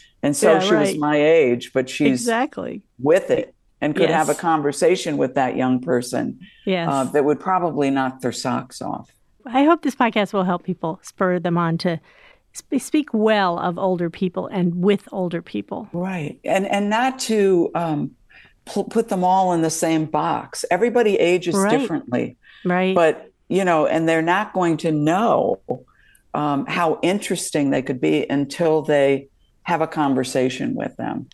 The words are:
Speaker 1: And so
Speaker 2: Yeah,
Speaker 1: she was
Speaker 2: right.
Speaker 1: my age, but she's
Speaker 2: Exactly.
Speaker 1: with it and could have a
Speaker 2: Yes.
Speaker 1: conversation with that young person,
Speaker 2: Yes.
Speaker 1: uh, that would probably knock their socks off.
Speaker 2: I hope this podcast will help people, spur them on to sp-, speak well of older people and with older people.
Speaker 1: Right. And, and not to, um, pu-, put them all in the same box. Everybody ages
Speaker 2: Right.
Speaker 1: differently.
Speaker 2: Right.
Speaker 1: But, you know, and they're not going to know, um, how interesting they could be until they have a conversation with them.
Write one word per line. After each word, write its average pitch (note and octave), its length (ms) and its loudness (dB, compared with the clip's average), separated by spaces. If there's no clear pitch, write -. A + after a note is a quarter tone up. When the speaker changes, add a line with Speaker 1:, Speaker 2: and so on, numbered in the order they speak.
Speaker 1:
And F#3+ 140 0
so G#3+ 180 4
Speaker 2:
Yeah, F#3+ 60 4
Speaker 1:
she F#3+ 160 2
was G3+ 140 2
Speaker 2:
right. D#3+ 100 -4
Speaker 1:
my D3 160 0
age, D3 580 4
but B2+ 160 -2
she's - 180 0
Speaker 2:
Exactly. A3+ 580 -4
Speaker 1:
with D#3+ 300 2
it - 240 -2
and D3 160 -2
could E3 140 2
have D#3+ 180 2
a G#3 60 2
Speaker 2:
Yes. - 80 -6
Speaker 1:
conversation E3 760 0
with C#3 200 -2
that C3 200 0
young B2+ 240 0
person, B2 580 -4
Speaker 2:
Yes. F3 260 0
Speaker 1:
uh, C3+ 140 0
that C#3 180 2
would C#3+ 160 2
probably E3 500 0
knock C3+ 300 -2
their A#2+ 140 -4
socks B2+ 480 -6
off. - 280 -10
Speaker 2:
I C4 180 2
hope E4 200 4
this C#4 120 -2
podcast A3+ 380 0
will G3 100 2
help F3+ 200 -2
people, E3+ 380 -6
spur F3+ 380 -2
them E3+ 180 0
on E3 200 0
to E3 240 -2
sp-, - 300 -8
speak - 320 -4
well G#3 440 2
of F3 220 -4
older F3+ 300 0
people F3+ 380 -4
and F3+ 360 -2
with G3+ 300 2
older F3 280 -4
people. G3+ 520 -10
Speaker 1:
Right. F3 500 -6
And, F#3+ 240 0
and G3+ 220 -2
not B3+ 280 0
to, G3 440 4
um, D#3+ 360 -2
pu-, - 180 -4
put A3+ 240 -2
them F#3 160 -2
all F#3 300 2
in E3+ 80 0
the D#3+ 80 2
same D#3+ 340 0
box. D3+ 680 -4
Everybody A3 460 2
ages F3 400 2
Speaker 2:
Right. G3+ 240 2
Speaker 1:
differently. B2 560 -4
Speaker 2:
Right. F#3 280 0
Speaker 1:
But, E3 380 2
you F#3 160 0
know, E3 220 2
and E3 240 0
they're E3 120 2
not F3+ 300 0
going F3 260 0
to E3 140 -2
know, D#3+ 720 2
um, D3 320 -2
how D#3 340 -2
interesting E3+ 680 -2
they C#3 100 0
could C3 180 -6
be D#3 300 0
until C#3+ 540 0
they C#3 440 2
have E3 180 0
a D#3+ 60 0
conversation C3 880 -2
with - 220 -6
them. - 360 -8